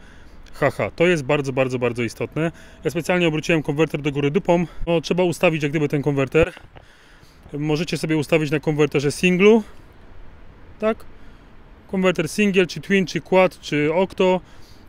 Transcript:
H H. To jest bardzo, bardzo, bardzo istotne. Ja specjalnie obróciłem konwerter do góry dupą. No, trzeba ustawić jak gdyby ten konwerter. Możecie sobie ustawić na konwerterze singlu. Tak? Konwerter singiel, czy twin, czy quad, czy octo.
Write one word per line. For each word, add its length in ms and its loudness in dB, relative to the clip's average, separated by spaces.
H 180 0
H. 200 -4
To 160 0
jest 180 2
bardzo, 280 -2
bardzo, 260 0
bardzo 240 -2
istotne. 500 -4
Ja 60 -2
specjalnie 380 0
obróciłem 340 0
konwerter 400 -2
do 100 -2
góry 180 0
dupą. 360 2
No, 140 0
trzeba 220 -2
ustawić 400 0
jak 100 -2
gdyby 160 0
ten 140 -2
konwerter. 500 2
Możecie 440 -2
sobie 200 -2
ustawić 340 0
na 100 0
konwerterze 520 0
singlu. 500 4
Tak? 260 -2
Konwerter 400 0
singiel, 380 2
czy 140 -12
twin, 260 0
czy 140 -6
quad, 400 2
czy 340 -2
octo. 460 0